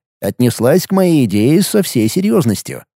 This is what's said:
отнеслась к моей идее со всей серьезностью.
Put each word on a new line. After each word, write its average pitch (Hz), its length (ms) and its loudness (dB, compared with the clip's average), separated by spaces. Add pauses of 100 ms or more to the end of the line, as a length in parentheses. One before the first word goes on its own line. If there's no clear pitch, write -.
(220)
отнеслась 123 640 0
к - 60 -8
моей 175 340 2
идее 110 360 2
со 208 200 0
всей 113 260 -2
серьезностью. 165 760 -2 (160)